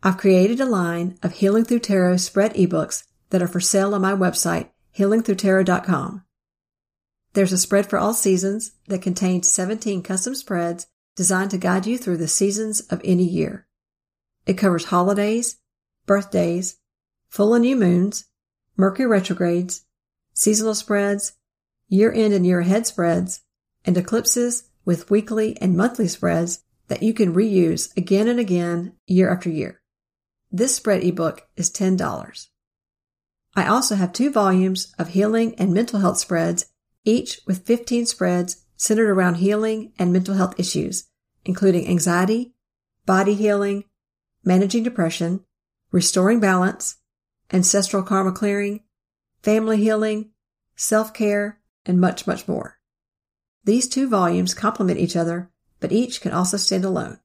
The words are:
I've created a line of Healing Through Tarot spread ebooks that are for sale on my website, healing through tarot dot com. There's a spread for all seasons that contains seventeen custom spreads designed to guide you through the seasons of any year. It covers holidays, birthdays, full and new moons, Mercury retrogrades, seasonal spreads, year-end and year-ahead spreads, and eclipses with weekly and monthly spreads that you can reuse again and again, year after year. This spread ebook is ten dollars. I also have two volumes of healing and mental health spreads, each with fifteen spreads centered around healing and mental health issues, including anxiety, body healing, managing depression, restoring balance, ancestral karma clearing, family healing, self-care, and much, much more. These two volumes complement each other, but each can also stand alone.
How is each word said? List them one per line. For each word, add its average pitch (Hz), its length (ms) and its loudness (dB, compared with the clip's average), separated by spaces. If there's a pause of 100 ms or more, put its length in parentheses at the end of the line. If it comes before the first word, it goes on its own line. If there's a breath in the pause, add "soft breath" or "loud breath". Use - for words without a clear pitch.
I've 185 140 0
created 190 420 4
a 269 60 0
line 180 560 -2
of 175 120 -4
Healing 208 300 2
Through 240 160 0
Tarot 180 380 2
spread 196 380 0
ebooks 170 480 0 (260)
that 185 140 2
are 175 40 -2
for 180 120 -4
sale 196 340 0
on 196 80 0
my 190 120 0
website, 175 560 -2 (200)
healing 208 320 2
through 214 140 0
tarot 190 280 2
dot 180 200 2
com. 185 400 -4 (1080)
There's 185 200 2
a 185 40 0
spread 202 300 0
for 202 120 -2
all 214 160 0
seasons 196 560 -2 (160)
that 185 160 -4
contains 185 480 0
seventeen 196 500 -4
custom 190 320 -6
spreads 175 540 -6 (280)
designed 190 360 0
to 185 80 -4
guide 185 260 0
you 233 140 -4
through 180 180 -4
the 160 100 -4
seasons 202 540 -2
of - 220 -8
any 180 220 2
year. 165 420 -4 (800)
It 190 80 2
covers 175 300 0
holidays, 202 720 0 (500)
birthdays, 185 680 -2 (520)
full 208 240 2
and 233 80 4
new 254 140 2
moons, 185 500 2 (500)
Mercury 190 300 2
retrogrades, 180 800 0 (480)
seasonal 214 400 0
spreads, 202 600 -2 (560)
year-end 214 440 4
and 185 120 2
year-ahead 180 420 2
spreads, 175 540 -2 (440)
and 180 100 2
eclipses 233 680 0 (200)
with 175 280 0
weekly 220 500 0
and 185 160 2
monthly 220 300 0
spreads 175 560 -2 (240)
that - 160 -6
you 220 100 2
can 180 220 2
reuse 185 600 2
again 196 320 2
and 240 120 0
again, 175 540 -2 (120)
year 180 240 4
after 180 200 -2
year. 151 320 -6 (720)
This 226 220 0
spread - 280 0
ebook 175 520 -2
is - 140 -2
ten 190 260 0
dollars. - 540 -8 (1080)
I 196 120 0
also 226 280 0
have 180 160 0
two 277 200 -2
volumes 190 680 0
of 165 100 -4
healing 220 460 0
and 185 180 0
mental 214 260 0
health 185 180 2
spreads, 170 480 -2 (400)
each - 420 0
with 185 180 -4
fifteen 240 400 0
spreads 180 600 -2 (100)
centered 214 340 0
around 185 260 2
healing 214 640 -2
and 180 140 0
mental 185 240 0
health 185 240 -2
issues, 180 460 -4 (400)
including 185 420 0
anxiety, 185 640 0 (520)
body 196 280 2
healing, 202 520 0 (580)
managing 190 400 2
depression, 180 600 -4 (460)
restoring 190 500 2
balance, 185 560 0 (560)
ancestral 190 500 2
karma 190 300 0
clearing, 202 500 -4 (600)
family 220 340 2
healing, 214 540 0 (440)
self-care, 214 840 -2 (240)
and 180 160 4
much, 180 260 0
much - 200 -6
more. - 300 -8 (840)
These 247 240 2
two 262 220 -2
volumes 180 440 0
complement - 460 -2
each 170 160 0
other, 170 340 -2 (300)
but - 120 -4
each 247 280 0
can - 140 -6
also 185 240 0
stand 190 260 0
alone. 185 420 -4